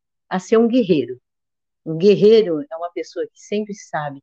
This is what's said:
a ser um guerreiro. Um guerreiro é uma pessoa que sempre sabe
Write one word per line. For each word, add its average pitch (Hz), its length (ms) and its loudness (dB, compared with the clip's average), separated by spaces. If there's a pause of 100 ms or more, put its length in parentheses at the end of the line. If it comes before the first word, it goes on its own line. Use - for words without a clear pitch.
(300)
a 185 100 -4
ser 220 180 0
um 233 100 2
guerreiro. 170 520 -2 (680)
Um 160 120 -6
guerreiro 185 640 4 (100)
é 160 60 -14
uma 170 140 -10
pessoa 165 360 -10
que - 140 -20
sempre 208 340 -8
sabe 147 480 -12